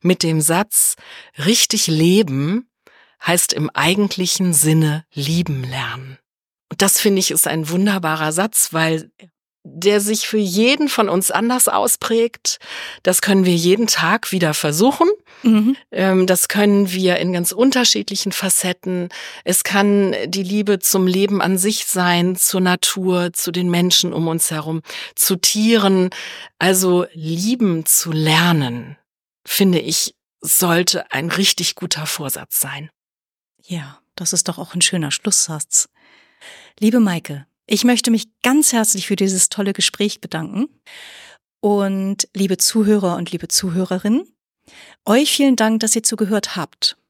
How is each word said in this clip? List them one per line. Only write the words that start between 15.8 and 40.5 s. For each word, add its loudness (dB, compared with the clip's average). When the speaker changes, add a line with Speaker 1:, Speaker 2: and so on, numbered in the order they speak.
Speaker 1:
Ähm, 2
das 0
können 4
wir 0
in -2
ganz -2
unterschiedlichen 0
Facetten. -4
Es 0
kann 2
die -6
Liebe 0
zum 2
Leben 2
an 2
sich -2
sein, 0
zur 0
Natur, 0
zu -6
den -2
Menschen 2
um -2
uns -2
herum, -6
zu 0
Tieren. 2
Also 2
lieben -2
zu 0
lernen, 0
finde 2
ich, -4
sollte 0
ein -4
richtig -2
guter -8
Vorsatz -8
sein. -8
Speaker 2:
Ja, -12
das -6
ist -2
doch -8
auch -14
ein -2
schöner -2
Schlusssatz. -2
Liebe 4
Maike, -2
ich 0
möchte 2
mich 0
ganz 2
herzlich -2
für 0
dieses 0
tolle -4
Gespräch -2
bedanken. -6